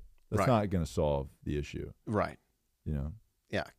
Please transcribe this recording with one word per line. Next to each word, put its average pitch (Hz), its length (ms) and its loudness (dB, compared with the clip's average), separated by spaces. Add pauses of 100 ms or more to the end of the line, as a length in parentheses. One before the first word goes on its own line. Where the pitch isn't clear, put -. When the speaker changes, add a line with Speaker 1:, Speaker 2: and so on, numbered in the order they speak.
(300)
Speaker 1:
That's 104 120 2
Speaker 2:
Right. 90 60 4
Speaker 1:
not 107 220 4
gonna 87 160 0
solve 71 440 0 (140)
the 73 140 -2
issue. 73 340 -6 (140)
Speaker 2:
Right. 92 320 0 (480)
Speaker 1:
You 78 80 -2
know? 71 200 -4 (360)
Speaker 2:
Yeah. 95 140 -2 (160)